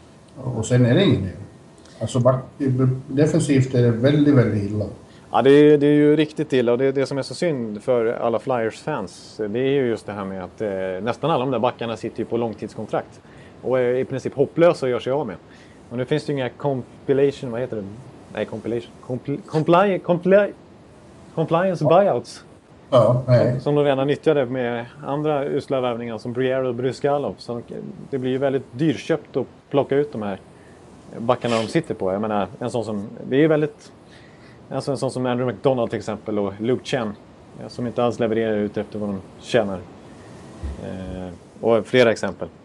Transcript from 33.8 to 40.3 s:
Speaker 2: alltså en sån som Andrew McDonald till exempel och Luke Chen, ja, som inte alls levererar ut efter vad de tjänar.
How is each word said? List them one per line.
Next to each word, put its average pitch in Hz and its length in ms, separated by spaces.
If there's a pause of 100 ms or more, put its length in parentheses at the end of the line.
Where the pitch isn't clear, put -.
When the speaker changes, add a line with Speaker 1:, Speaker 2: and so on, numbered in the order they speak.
Speaker 2:
alltså 135 220
en 127 60
sån 127 140
som 127 140
Andrew 123 280
McDonald 120 360
till 113 100
exempel 104 400
och 98 200
Luke 117 260
Chen, 113 280 (480)
ja, 117 80
som 123 180
inte 120 160
alls 113 160
levererar 110 380
ut 104 200
efter 104 220
vad 104 100
de 98 120 (180)
tjänar. 98 400 (1040)